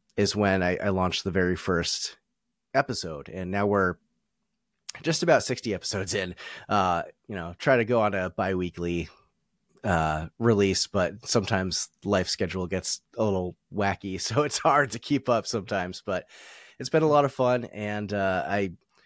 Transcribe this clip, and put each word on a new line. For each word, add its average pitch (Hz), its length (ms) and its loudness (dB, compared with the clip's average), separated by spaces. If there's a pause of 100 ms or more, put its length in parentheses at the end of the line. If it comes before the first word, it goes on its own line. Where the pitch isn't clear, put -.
(180)
is 101 180 2
when 98 280 4
I, 90 140 0
I - 120 -2
launched 92 340 0
the 95 80 -2
very 90 240 2
first - 640 -2 (580)
episode. 90 540 -4
And 92 220 -8
now 101 160 0
we're 95 300 2 (1040)
just 160 220 0
about 156 200 4
sixty 120 300 -4
episodes 95 400 -4
in. 92 220 -2 (340)
Uh, 92 340 2 (240)
you 110 80 -10
know, 85 220 -8
try 135 200 4
to 117 80 4
go 117 160 2
on 104 120 2
a 92 160 -2
bi-weekly, 87 800 -2 (720)
uh, 80 440 0 (120)
release, 101 480 4
but 95 400 -2
sometimes 95 640 0 (160)
life 95 240 2
schedule 92 380 -4
gets - 340 -4 (160)
a 113 80 0
little 92 320 -2 (160)
wacky, 98 480 -2
<laughs> - 0 -
so 135 220 0
it's 143 160 -2
hard 143 320 4
to 117 80 -8
keep 139 300 -2
up 117 180 2
sometimes, 92 580 -4
but 95 240 -4 (500)
it's 131 100 -8
been 156 140 4
a 156 60 4
lot 147 160 6
of 135 80 -2
fun. 123 320 2
And, 104 480 -6
uh, 95 340 0
I, 98 260 -2 (320)